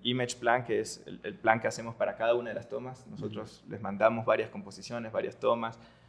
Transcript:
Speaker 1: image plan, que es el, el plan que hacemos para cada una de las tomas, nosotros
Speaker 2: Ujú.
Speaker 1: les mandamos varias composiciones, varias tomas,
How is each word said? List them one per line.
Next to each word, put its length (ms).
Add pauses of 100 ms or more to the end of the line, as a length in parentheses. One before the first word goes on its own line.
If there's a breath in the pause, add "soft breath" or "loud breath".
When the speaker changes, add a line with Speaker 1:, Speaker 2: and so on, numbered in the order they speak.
Speaker 1:
image 320
plan, 280
que 140
es 280
el, 180
el 100
plan 260
que 60
hacemos 300
para 200
cada 180
una 160
de 40
las 140
tomas, 400
nosotros 540
Speaker 2:
Ujú. 100
Speaker 1:
les 80
mandamos 440
varias 260
composiciones, 600
varias 300
tomas, 360 (320 loud breath)